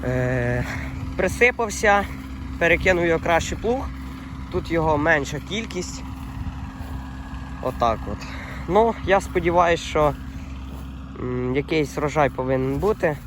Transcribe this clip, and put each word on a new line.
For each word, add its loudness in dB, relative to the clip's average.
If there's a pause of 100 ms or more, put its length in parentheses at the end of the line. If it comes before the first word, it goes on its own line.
е, 0 (520)
присипався, 4 (540)
перекинув 4
його 4
краще 2
плуг, -2 (640)
тут -4
його 4
менша 2 (100)
кількість. -6 (1600)
Отак 0 (120)
от. -6 (500)
Ну, 4 (100)
я 6
сподіваюся, 4
що, 4 (1040)
м, -2
якийсь 0
врожай 2
повинен 0
бути 2